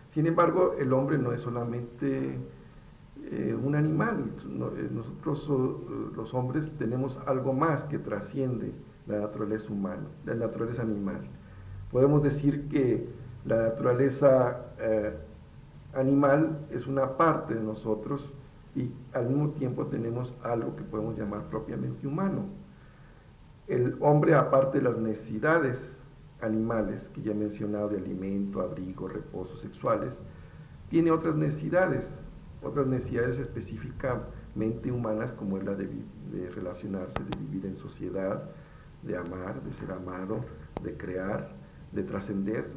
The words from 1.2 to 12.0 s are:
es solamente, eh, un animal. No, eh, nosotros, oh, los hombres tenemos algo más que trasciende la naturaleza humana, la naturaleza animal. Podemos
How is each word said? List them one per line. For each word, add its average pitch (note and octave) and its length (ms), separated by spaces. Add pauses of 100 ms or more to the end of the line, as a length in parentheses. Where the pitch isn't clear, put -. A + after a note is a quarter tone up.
es - 80
solamente, B2 960 (880)
eh, - 360
un C#3 140
animal. D3+ 560 (160)
No, - 220
eh, B2+ 220
nosotros, C#3+ 580
oh, C3 320 (340)
los A2 180
hombres B2+ 360 (100)
tenemos B2+ 480
algo C3 260
más D3 300
que C#3+ 160
trasciende G#2+ 720 (360)
la G#2+ 120
naturaleza G#2+ 520
humana, G2 360 (180)
la A#2+ 100
naturaleza A#2 460
animal. G2+ 400 (720)
Podemos C#3+ 320